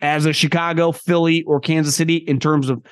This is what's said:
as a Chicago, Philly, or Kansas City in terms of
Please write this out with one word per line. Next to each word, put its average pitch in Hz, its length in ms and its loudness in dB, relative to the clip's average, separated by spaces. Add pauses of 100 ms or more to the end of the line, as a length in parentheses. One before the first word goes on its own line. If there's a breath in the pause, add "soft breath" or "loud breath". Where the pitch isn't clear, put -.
as 151 240 0
a 156 60 0
Chicago, 170 580 0
Philly, 165 520 0
or 147 160 0
Kansas 156 360 0
City 165 220 0
in 151 220 -2
terms 147 300 0
of 123 120 -4 (100)